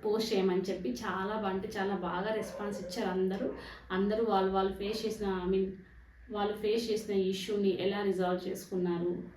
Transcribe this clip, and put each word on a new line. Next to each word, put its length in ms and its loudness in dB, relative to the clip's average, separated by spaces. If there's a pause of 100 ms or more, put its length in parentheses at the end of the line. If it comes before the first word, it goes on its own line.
పోస్ట్ 300 2
చేయమని 260 4
చెప్పి 320 -2
చాలా 480 -2
బా-, 80 0
అంటే 200 -2
చాలా 280 -2
బాగా 380 -2
రెస్పాన్స్ 460 -4
ఇచ్చారు 280 -4
అందరూ. 460 0 (380)
అందరూ 320 2
వాళ్ళు, 280 4
వాళ్ళు 200 2
ఫేస్ 340 -4
చేసిన, 400 -2
I 40 2
mean, 200 4 (600)
వాళ్ళు 260 0
ఫేస్ 340 0
చేసిన 240 0
ఇష్యూని 680 2
ఎలా 200 0
రిజాల్వ్ 460 0
చేసుకున్నారు 760 -2 (140)